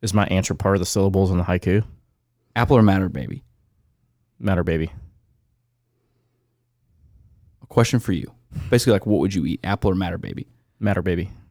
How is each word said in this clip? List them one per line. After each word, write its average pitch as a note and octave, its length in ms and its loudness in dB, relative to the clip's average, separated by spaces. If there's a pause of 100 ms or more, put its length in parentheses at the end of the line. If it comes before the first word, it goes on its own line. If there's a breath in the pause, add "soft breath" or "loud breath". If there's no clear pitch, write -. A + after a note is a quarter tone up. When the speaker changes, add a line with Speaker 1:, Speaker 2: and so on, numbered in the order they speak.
Speaker 1:
Is G2 120 -4
my G2+ 120 4
answer F#2+ 280 0
part G2 220 2
of F#2+ 60 2
the F2+ 40 -2
syllables F#2+ 460 2
in F2+ 60 2
the F2 80 0
haiku? F#2 400 0 (720)
Speaker 2:
Apple A#2+ 180 4
or A#2+ 60 8
Matter F#2+ 260 4
Baby? - 360 -8 (960)
Speaker 1:
Matter F#2 260 0
Baby. E2 260 -2 (2750)
Speaker 2:
A - 40 -20
question A#2 340 2
for - 100 -4
you. E2+ 180 -4 (400)
Basically, B2 220 2
like, - 140 2
what G#2 160 2
would G2 120 0
you E2 120 -2
eat? D#2+ 180 -4
Apple G2+ 280 -2
or F2 40 0
Matter F#2 220 -4
Baby? - 280 -12 (360)
Speaker 1:
Matter G#2 200 0
Baby. F2 280 -2 (220)